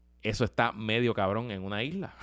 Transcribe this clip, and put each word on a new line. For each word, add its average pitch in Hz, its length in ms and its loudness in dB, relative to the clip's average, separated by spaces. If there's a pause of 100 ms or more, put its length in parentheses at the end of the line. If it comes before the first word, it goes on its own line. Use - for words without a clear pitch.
(220)
Eso 107 220 0
está 117 280 2
medio 110 440 2
cabrón 104 340 0
en 95 140 -6
una 101 180 -4
isla. 165 420 -6